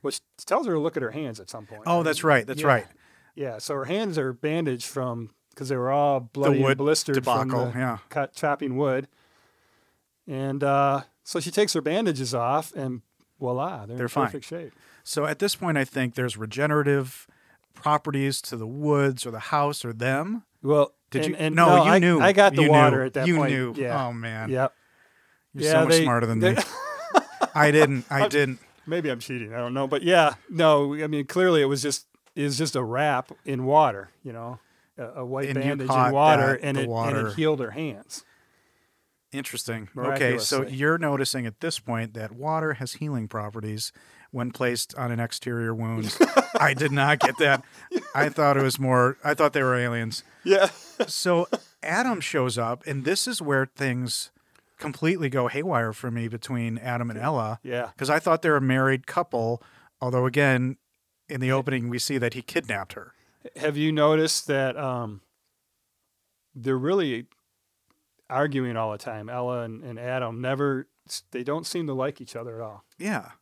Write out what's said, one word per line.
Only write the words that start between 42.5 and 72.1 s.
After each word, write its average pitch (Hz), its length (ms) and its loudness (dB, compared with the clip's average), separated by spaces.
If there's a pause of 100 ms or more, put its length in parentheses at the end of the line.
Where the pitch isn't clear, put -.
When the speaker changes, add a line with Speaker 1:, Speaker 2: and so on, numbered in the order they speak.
Speaker 2:
has 127 200 -8
healing 131 340 -6
properties 107 640 -8 (400)
when 123 200 -6
placed 123 440 -2
on 123 160 -4
an 117 80 -2
exterior 117 560 -4
wound. 113 400 -4 (220)
Speaker 1:
<laughs> - 220 0
Speaker 2:
I 147 140 4
did 139 180 -2
not 143 280 2
get - 200 0
that. 139 240 4 (520)
I 147 140 2
thought 143 280 2
it 135 60 2
was 131 160 -2
more, 127 440 4
I 147 100 0
thought 151 200 2
they 139 100 2
were 127 120 2
aliens. 117 480 -4 (200)
Speaker 1:
Yeah. 190 300 6
<laughs> - 40 -18 (280)
Speaker 2:
So 175 420 0 (360)
Adam 208 360 -2
shows 127 380 -2
up, 120 300 -4
and 139 180 -6
this 185 220 0
is 247 120 -6
where 139 280 0
things 127 640 -4 (480)
completely 156 500 -2
go 123 180 0
haywire 120 460 -2
for 123 160 -8
me 117 180 -4
between 117 520 -6
Adam 120 320 -4
and 110 80 -8
Ella. 117 420 -4
Speaker 1:
Yeah. 123 360 -6
Speaker 2:
'Cause 135 120 -4
I 151 80 4
thought 160 240 2
they're 156 140 4
a 139 60 4
married 131 440 2
couple, 120 560 -2 (400)
although, 127 240 0
again, 131 520 2 (520)
in 139 100 -8
the 127 120 0
opening, 131 360 -2
we 120 120 -4
see 135 180 -2
that 117 160 -2
he 127 80 -10
kidnapped 113 520 -4
her. - 200 -18 (440)
Speaker 1:
Have 147 200 -2
you 156 140 0
noticed 156 560 2
that, 135 280 0
um, 120 460 -6 (1300)
they're 131 240 -2
really 139 480 -2 (1000)
arguing 131 480 -2
all 110 160 -2
the 104 60 -8
time? 110 320 -12
Ella 123 320 -4
and, 113 220 -10
and 117 160 -14
Adam 123 420 -4
never, 135 460 -2 (420)
they 123 140 -8
don't 151 240 -4
seem 170 180 -6
to 143 80 -6
like 135 280 -4